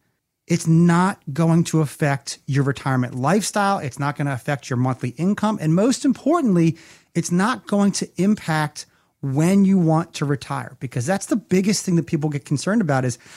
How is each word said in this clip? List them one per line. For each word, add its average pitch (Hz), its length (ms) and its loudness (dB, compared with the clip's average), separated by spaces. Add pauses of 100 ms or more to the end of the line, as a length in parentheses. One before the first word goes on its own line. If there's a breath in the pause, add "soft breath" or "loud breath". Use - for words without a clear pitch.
(460)
it's 170 220 -2
not 170 540 4 (100)
going 165 340 2
to 160 140 0
affect 143 680 -2
your 139 180 0
retirement 127 520 -2
lifestyle. 196 640 0
It's - 200 -8
not 139 180 -4
gonna 143 160 -4
affect 135 360 -6
your 127 80 -2
monthly 123 340 -2
income. 202 500 -2
And 156 120 0
most 214 300 2
importantly, 240 720 2 (380 loud breath)
it's 170 160 -4
not 202 340 -2
going 202 280 0
to - 240 -6
impact 170 720 -2 (360)
when 165 420 2
you 190 120 4
want 160 380 0
to 151 100 -4
retire, 139 540 -6
because 123 260 -6
that's 190 220 -2
the 302 80 -2
biggest 185 500 0
thing 180 100 0
that 165 120 0
people 156 200 -2
get 143 160 -6
concerned 185 380 -2
about 135 240 0
is, 123 140 -4 (180 loud breath)